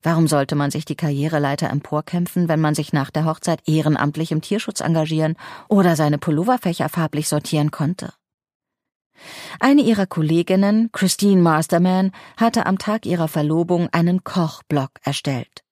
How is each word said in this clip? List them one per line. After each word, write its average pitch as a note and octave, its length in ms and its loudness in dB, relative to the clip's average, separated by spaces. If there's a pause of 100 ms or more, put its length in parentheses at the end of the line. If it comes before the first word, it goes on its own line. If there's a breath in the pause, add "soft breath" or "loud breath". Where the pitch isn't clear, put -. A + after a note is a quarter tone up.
Warum E3 240 2
sollte C#3+ 280 0
man C#3+ 140 0
sich D3+ 140 -6
die - 140 -8
Karriereleiter D3 720 -2
emporkämpfen, E3 800 -2
wenn D#3+ 100 2
man D3+ 160 2
sich D3+ 160 -6
nach C#3 180 0
der D3+ 140 -2
Hochzeit D#3+ 440 -2
ehrenamtlich D#3 680 0
im D#3 80 -2
Tierschutz - 400 -4
engagieren D#3 540 0 (340 loud breath)
oder F3+ 260 4
seine D3 220 2
Pulloverfächer E3 720 -2
farblich D#3 400 -4
sortieren D3+ 420 0
konnte? - 400 -4 (1500 loud breath)
Eine C#4+ 200 6
ihrer G3+ 260 2
Kolleginnen, F#3 840 2
Christine F#3+ 500 2
Masterman, F3 680 2 (240 loud breath)
hatte A3+ 300 0
am F#3+ 120 0
Tag G#3+ 280 -4
ihrer E3 240 0
Verlobung E3+ 640 0
einen F3 320 2
Kochblog D3+ 680 -4 (120)
erstellt. C3+ 680 -6